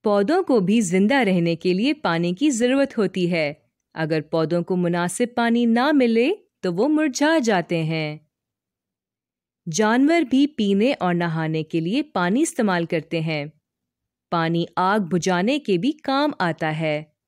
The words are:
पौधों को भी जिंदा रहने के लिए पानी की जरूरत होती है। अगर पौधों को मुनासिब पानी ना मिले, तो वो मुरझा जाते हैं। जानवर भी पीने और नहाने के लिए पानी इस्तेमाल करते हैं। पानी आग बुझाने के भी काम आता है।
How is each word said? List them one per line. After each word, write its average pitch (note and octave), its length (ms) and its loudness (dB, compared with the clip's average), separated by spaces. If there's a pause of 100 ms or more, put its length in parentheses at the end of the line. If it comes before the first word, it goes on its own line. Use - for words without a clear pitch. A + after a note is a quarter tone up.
पौधों G#3+ 400 2
को C4 160 2
भी G3+ 220 2
जिंदा G3+ 400 2
रहने F3 340 2
के F3+ 180 -2
लिए A#3+ 200 0
पानी F3 400 -2
की C#4+ 180 0
जरूरत C4 460 0
होती F#3 300 0
है। D#3 440 -4 (240)
अगर D#3+ 260 -2
पौधों E3 420 -2
को F#3 120 -4
मुनासिब F3+ 640 -2
पानी A#3 280 2
ना A#3+ 260 2
मिले, B3+ 440 2 (280)
तो F#3 80 -2
वो G3+ 160 0
मुरझा D4+ 520 2
जाते F#3 380 0
हैं। D#3 500 -4 (1400)
जानवर B3 560 2
भी C4+ 240 2
पीने G#3 460 0
और F3 200 -2
नहाने D#3+ 500 -2
के D#3+ 160 -4
लिए G3 220 -2
पानी G3+ 400 -2
इस्तेमाल F#3+ 440 0
करते D#3+ 360 -4
हैं। D3+ 300 -6 (800)
पानी E3+ 360 0 (100)
आग G3 240 2
बुझाने F#3 580 0
के G3 180 -2
भी A#3 140 -2
काम C#4+ 480 -2
आता E3 300 -2
है। D#3 480 -4 (100)